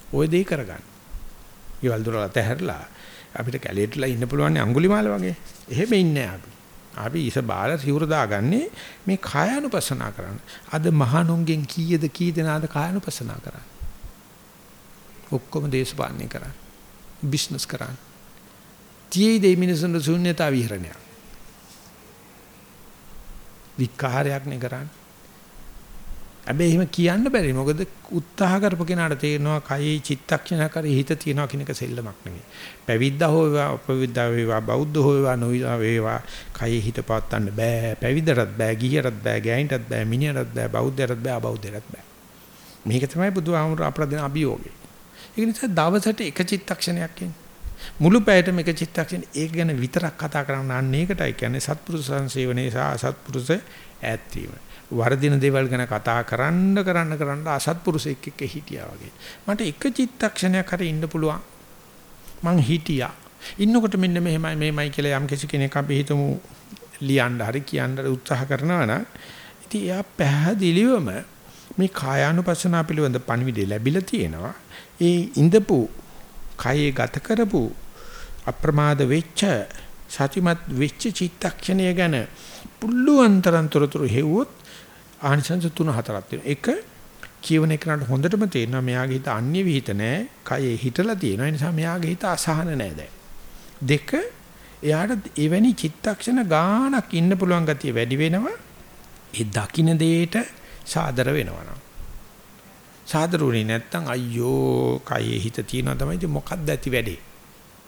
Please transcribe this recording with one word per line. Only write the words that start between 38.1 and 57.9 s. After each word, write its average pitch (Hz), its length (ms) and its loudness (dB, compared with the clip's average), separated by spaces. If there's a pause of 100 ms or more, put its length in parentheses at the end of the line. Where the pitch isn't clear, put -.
බෑ, 113 200 0
ගිහියටත් 127 460 0
බෑ, 110 180 0
ගෑණිටත් 120 480 -2
බෑ, 113 160 -2
මිනිහටත් 123 500 0
බෑ, 117 140 -2
බෞද්ධයටත් 123 540 -2
බෑ, 127 140 -2
අබෞද්ධයටත් 107 520 -6
බෑ. - 160 -18 (800)
මේක 127 260 2
තමයි 185 240 0
බුදුහාමුදුර 160 560 0
අපට 143 220 -2
දෙන 151 100 -2
අභියෝගය. 139 540 -2 (560)
ඒ 220 160 0
නිසා 226 260 0
දවසට 185 560 2
එක 180 160 -2
චිත්තක්ෂණයක් 175 800 -4
එන්නේ. 170 160 -8 (540)
මුළු 185 260 8
පැයටම 185 400 6
එක 165 140 0
චිත්තක්ෂණ 165 560 -4
ඒක 160 260 -4
ගැන 165 180 2
විතරක් 135 460 -2
කතා 147 240 -2
කරන්න 135 260 -4
අන්න 131 240 0
ඒකටයි 165 380 0
කියන්නේ 123 320 -4
සත්පුරුෂ 147 480 -6
සංසේවනයේ 131 580 -2
සහ 127 140 -2 (160)
අසත්පුරුෂ 131 500 -4
ඈත් - 800 -6
වීම. - 240 -10 (340)
වර්ධින 135 520 0
දේවල් 135 280 0
ගැන 123 180 -2
කතා 117 380 -2
කරන්න, 175 520 0
කරන්න, 170 400 -2
කරන්න 147 300 -6
අසත්පුරුෂෙක් 151 840 -4